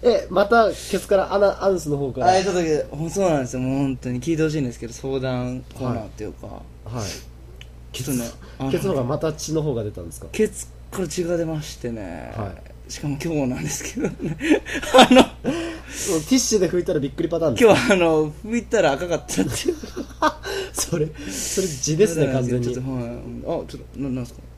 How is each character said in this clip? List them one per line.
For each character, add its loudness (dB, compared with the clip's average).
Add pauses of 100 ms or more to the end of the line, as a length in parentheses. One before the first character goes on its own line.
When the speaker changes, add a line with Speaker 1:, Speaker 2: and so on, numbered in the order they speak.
Speaker 1:
え、 2
ま 4
た 6
ケ -2
ツ -14
か 6
ら、 2
ア 4
ナ-、 4
ア 4
ン 2
ス -6
の 0
方 -4
か -6
ら。 4
Speaker 2:
あ、 6
ち 0
ょ 0
っ -2
と、 4 (360)
ほ-、 -4
そ 2
う 4
な 4
ん 2
で -4
す -8
よ。 -2
も 0
う 0
本 0
当 -6
に -4
聞 0
い 0
て 2
ほ 2
し -2
い 0
ん 0
で -4
す -14
け -10
ど、 -12
相 -6
談 -4 (100)
コ -6
ー -2
ナ -4
ー -10
っ -14
て -12
い -8
う -10
か。 -16
Speaker 1:
は -14 (220)
い。 -14 (100)
は -4
い。 -6 (880)
Speaker 2:
ち -8
ょ -2
っ 0
と -2
ね、 -8 (280)
Speaker 1:
ケ -6
ツ、 -2
ケ 0
ツ -2
の 0
方 0
が 0
ま -2
た -2
血 -10
の 0
方 -2
が -4
出 -6
た -14
ん -12
で -12
す -16
か？ -14
Speaker 2:
ケ 2
ツ -10 (240)
か -4
ら -4
血 -4
が 0
出 0
ま -4
し -12
て -6
ね。 -10
Speaker 1:
は -6 (320)
い。 -14
Speaker 2:
し -10
か -4
も -4
今 -4
日 2
な -2
ん -6
で -4
す -8
け -6
ど 0
ね。 -6 (260)
<laughs> -6
あ 10
の、 12
Speaker 1:
テ -2 (200)
ィ -2 (800)
ッ 4
シ 0
ュ 6
で 4
拭 2
い 0
た 0
ら 2
び -2
っ -4
く -2
り 0
パ 0
タ 2
ー 4
ン 0
で -2
す 8
か？ 12
Speaker 2:
今 8
日 4
あ 6
の、 4 (160)
拭 -2
い 0
た 2
ら 6
赤 -2
か 0
っ -4
た -2
っ 2
て -4 (180)
い 0
う。 -4 (460)
Speaker 1:
<laughs> -2
そ -2
れ、 0 (200)
そ -4
れ 0
痔 -2
で 6
す 0
ね、 4
完 0
全 0
に。 -2
Speaker 2:
ち -4
ょ -6
っ -6
と、 -4
は -4
い。 -6
あ、 -6 (380)
ち -8
ょ -4
っ -12
と、 -14 (200)
な-、 -4
な -4
ん -8
す -16
か？ -18 (200)